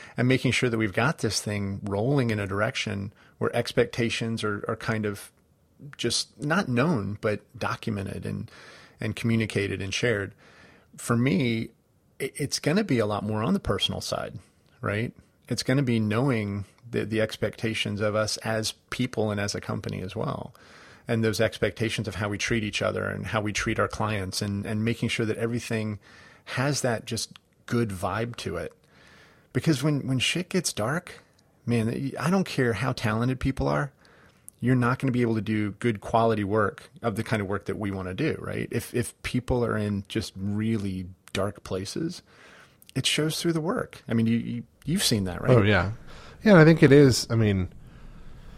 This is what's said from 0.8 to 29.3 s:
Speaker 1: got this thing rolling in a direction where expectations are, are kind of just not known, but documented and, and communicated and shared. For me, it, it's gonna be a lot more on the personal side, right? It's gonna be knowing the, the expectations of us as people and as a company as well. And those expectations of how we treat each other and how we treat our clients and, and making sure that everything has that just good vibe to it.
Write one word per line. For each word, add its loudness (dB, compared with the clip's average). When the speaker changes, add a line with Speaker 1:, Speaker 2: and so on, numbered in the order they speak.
Speaker 1:
got 2
this -2
thing -4
rolling 2
in 0
a -2
direction -2
where -2
expectations 0
are, -4
are -2
kind -2
of -6
just -4
not 0
known, 0
but 0
documented -4
and, -8
and -4
communicated 0
and -6
shared. -2
For 0
me, 2
it, -6
it's -4
gonna 2
be 2
a 2
lot -2
more -2
on 2
the 2
personal -2
side, -6
right? -2
It's -2
gonna 2
be 4
knowing 0
the, 0
the 0
expectations -2
of 0
us 0
as -2
people -2
and -2
as -2
a -6
company -6
as -8
well. -6
And 0
those 2
expectations 0
of -8
how -4
we -4
treat 0
each -4
other 0
and -6
how -2
we -2
treat -2
our 2
clients -4
and, -2
and -2
making 0
sure 0
that -2
everything -4
has 0
that -2
just -6
good 0
vibe -4
to -8
it. -6